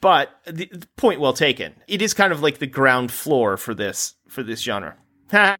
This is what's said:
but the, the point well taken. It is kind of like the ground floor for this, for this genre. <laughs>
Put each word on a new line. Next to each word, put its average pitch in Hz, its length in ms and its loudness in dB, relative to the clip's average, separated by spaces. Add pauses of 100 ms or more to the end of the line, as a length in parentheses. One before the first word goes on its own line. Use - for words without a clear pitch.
but 165 280 4 (160)
the, 170 280 -10
the 170 120 -16 (120)
point 180 240 2
well 135 100 2
taken. 127 420 0 (140)
It 196 140 -2
is 214 120 -2
kind 196 200 2
of 147 80 -8
like 147 160 0
the 147 100 -6
ground 127 460 2
floor 120 420 0
for - 180 -8
this, 98 420 -6 (120)
for - 160 -10
this 113 180 -8
genre. 101 360 -6 (340)
<laughs> 202 280 4